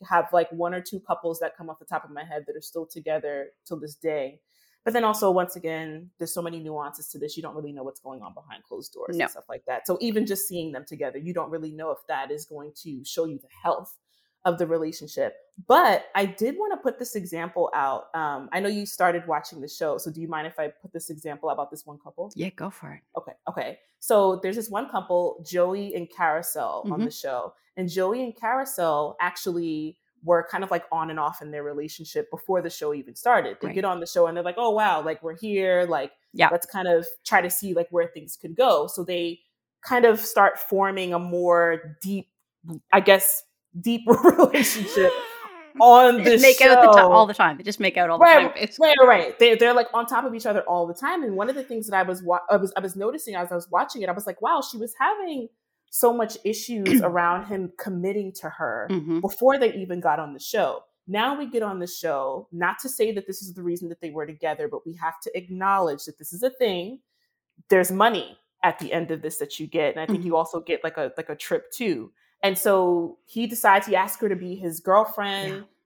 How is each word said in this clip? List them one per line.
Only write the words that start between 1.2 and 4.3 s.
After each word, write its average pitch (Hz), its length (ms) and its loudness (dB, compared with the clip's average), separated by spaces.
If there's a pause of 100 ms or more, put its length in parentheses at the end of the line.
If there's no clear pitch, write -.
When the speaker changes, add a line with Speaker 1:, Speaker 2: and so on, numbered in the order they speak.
Speaker 1:
that 165 160 -6
come 165 140 -18
off 156 100 -18
the - 60 -20
top 160 180 -8
of 156 80 -20
my 147 120 -16
head 151 240 -12
that 151 80 -12
are 156 60 -16
still 165 260 -12
together 151 640 -8 (160)
till 165 140 -12
this 147 160 -16
day. 151 460 -8 (420)